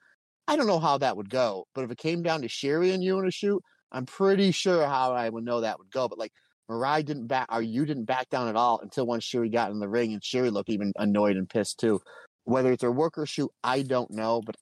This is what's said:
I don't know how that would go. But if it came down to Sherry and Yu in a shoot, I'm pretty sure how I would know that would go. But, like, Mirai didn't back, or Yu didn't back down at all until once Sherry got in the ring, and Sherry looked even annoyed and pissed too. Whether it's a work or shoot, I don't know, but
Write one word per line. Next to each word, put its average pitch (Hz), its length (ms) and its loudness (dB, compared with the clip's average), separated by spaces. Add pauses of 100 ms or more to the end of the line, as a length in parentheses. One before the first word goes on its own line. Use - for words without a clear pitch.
(480)
I 302 80 2
don't 277 120 2
know 180 120 4
how 151 200 2
that 123 160 2
would 98 140 -8
go. 110 440 0
But 131 120 -4
if 113 60 -6
it 120 60 -12
came 170 240 -2
down 160 200 0
to 117 60 -4
Sherry 160 440 0
and 185 120 0
Yu 190 160 0
in 190 80 -2
a 180 40 0
shoot, 202 320 0 (280)
I'm 127 140 -6
pretty 196 460 4
sure 170 340 2
how 131 280 2
I 120 160 0
would 113 160 -6
know 120 160 0
that 107 180 -2
would 95 120 -20
go. 127 160 0
But, 104 120 -10
like, 110 140 -10 (360)
Mirai 139 360 0
didn't 139 220 -6
back, 127 240 0
or 117 100 0
Yu 117 240 -2
didn't 139 200 -4
back 127 240 -2
down 127 180 -2
at 110 80 -2
all 117 240 4
until 120 260 -4
once 117 180 -2
Sherry 117 260 0
got 110 200 2
in 104 100 -6
the 104 80 -2
ring, 113 260 0
and 101 100 -8
Sherry 127 260 0
looked 101 200 -4
even 101 280 -2
annoyed 104 400 2
and 92 100 -2
pissed - 320 -2
too. 107 220 2 (420)
Whether 127 280 2
it's 123 120 0
a 120 80 2
work 156 280 0
or 147 80 -4
shoot, - 240 -2 (120)
I 131 200 0
don't 127 260 -2
know, 113 320 0
but 110 200 -10